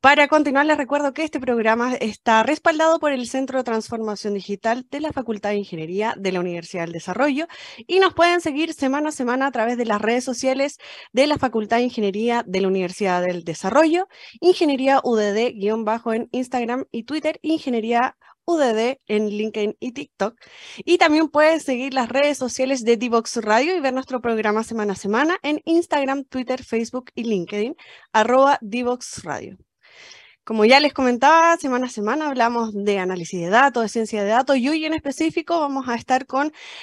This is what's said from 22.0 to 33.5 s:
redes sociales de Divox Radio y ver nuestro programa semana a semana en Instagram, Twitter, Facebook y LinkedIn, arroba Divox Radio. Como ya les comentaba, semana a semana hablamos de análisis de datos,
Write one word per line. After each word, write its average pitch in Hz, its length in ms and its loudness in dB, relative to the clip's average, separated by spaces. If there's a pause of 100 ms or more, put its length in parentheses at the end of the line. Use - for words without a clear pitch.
redes 277 300 0
sociales 262 440 -2
de 233 140 4
Divox 226 380 0
Radio 240 400 2
y 359 40 0
ver 262 140 -2
nuestro 262 260 -4
programa 220 440 0
semana 214 300 -4
a - 20 -4
semana 269 480 0
en 294 200 -2
Instagram, 285 600 0
Twitter, 254 400 -6
Facebook 233 500 -6
y 233 120 -8
LinkedIn, 208 500 -4 (360)
arroba 254 500 4
Divox 247 600 -6
Radio. 143 340 -10 (840)
Como 220 220 2
ya 262 140 8
les 285 120 2
comentaba, 285 680 4
semana 254 280 -2
a 247 40 -8
semana 240 380 -4
hablamos 233 460 0
de 202 240 -2
análisis 185 420 -4
de 170 100 -4
datos, 233 340 4